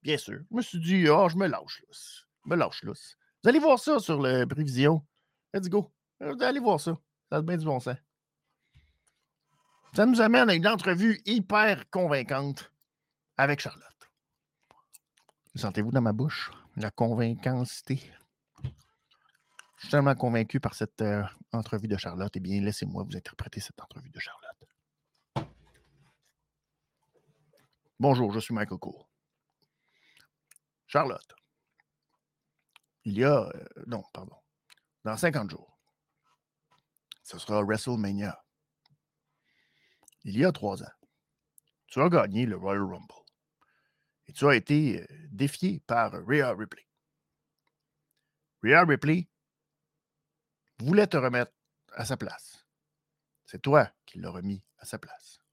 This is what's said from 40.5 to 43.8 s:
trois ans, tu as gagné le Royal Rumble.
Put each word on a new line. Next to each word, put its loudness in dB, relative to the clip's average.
trois -6
ans, -18
tu -2
as 6
gagné 2
le -4
Royal -2
Rumble. -10